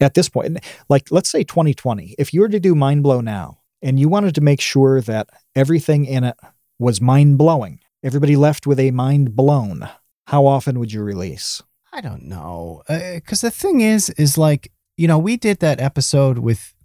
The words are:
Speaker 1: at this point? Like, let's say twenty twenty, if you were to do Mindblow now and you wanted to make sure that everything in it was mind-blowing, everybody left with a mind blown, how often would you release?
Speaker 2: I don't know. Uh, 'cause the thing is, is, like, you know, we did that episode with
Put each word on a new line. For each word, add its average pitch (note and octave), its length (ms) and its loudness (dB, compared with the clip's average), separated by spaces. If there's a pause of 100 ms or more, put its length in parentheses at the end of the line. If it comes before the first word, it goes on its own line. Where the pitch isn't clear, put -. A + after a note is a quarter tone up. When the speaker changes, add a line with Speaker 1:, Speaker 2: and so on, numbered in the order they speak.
Speaker 1:
at C#3 140 2
this - 140 2
point? D3+ 300 -4 (300)
Like, C#3 240 0
let's F3 180 0
say - 140 -2
twenty D#3 280 0
twenty, G2+ 460 -8
if D3 160 -4
you F3 60 2
were G#3+ 80 4
to G#3 100 0
do F3+ 160 2
Mindblow C#3 480 2
now G2 360 -8 (220)
and C3+ 200 0
you D3 80 4
wanted G3 260 0
to D#3+ 60 -2
make C#3+ 200 2
sure C3+ 420 2
that A2 260 -6 (260)
everything D3 520 2
in B2+ 180 -2
it B2 120 -4 (440)
was A#2 200 0
mind-blowing, C#3 800 4 (240)
everybody C#3+ 320 0
left D3 320 2
with C3+ 140 0
a C3+ 100 2
mind B2+ 460 0
blown, B2 520 0 (380)
how C#3+ 200 2
often C3+ 340 0
would A2 120 -6
you G#2+ 120 -8
release? F#2 580 -10 (300)
Speaker 2:
I D4 100 -12
don't G#2 220 -14
know. E2+ 640 -14
Uh, E3+ 380 -8
'cause - 140 -6
the A#3 100 -2
thing E4+ 300 -2
is, A3 300 2
is, D3 280 0
like, D3+ 320 0 (260)
you E3 120 0
know, D#3 100 4
we G#3+ 180 -2
did G#3 220 -2
that D3+ 220 0
episode C#3 580 0
with A#2 340 -4 (120)